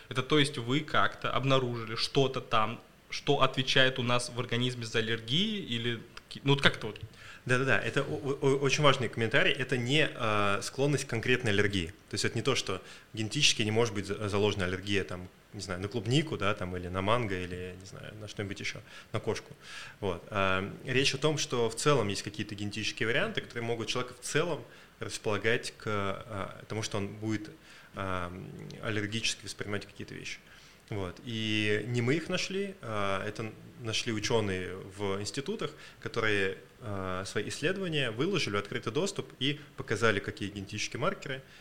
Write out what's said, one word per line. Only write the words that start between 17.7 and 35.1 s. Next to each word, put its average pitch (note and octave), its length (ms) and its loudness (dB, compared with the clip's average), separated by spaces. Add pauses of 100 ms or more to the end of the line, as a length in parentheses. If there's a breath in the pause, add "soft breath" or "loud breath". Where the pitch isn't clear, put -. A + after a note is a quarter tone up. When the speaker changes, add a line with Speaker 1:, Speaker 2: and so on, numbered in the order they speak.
Speaker 2:
не F#2+ 60 -16
знаю, - 340 -14
на G#2+ 60 -10
что-нибудь G2+ 320 -6
еще, - 220 -6 (320 loud breath)
на G#2+ 80 -4
кошку. - 340 -4 (460 loud breath)
Вот. F2+ 300 -2
А, F#2+ 380 2 (160)
речь C3+ 300 2
о C3+ 40 -4
том, D3+ 200 2
что A#2 320 0
в - 60 -8
целом C3 320 4
есть G2 160 -4
какие-то G#2 320 -6
генетические G#2 500 -4
варианты, D3+ 360 0
которые A#2 200 -8
могут A#2 240 -2
человека - 340 -4
в - 40 -12
целом D3 400 0 (340 loud breath)
располагать A2 800 0
к, - 80 -14
а, G2+ 800 -4
тому, G#2+ 140 -4
что G#2 160 -4
он G2 80 -2
будет, G#2+ 420 -4 (460 loud breath)
а, F#2 380 -2 (500)
аллергически G#2+ 640 -2
воспринимать G2+ 420 -8
какие-то - 280 -14
вещи. - 240 -10 (500 loud breath)
Вот. F#2+ 360 -6
И G#2+ 640 2
не A#2+ 160 0
мы B2 120 4
их E3 140 -2
нашли, F#3+ 540 -4
а, G2+ 440 -2
это A2 260 -6 (300)
нашли A2+ 300 -2
ученые G2+ 640 0 (200)
в G2+ 240 -2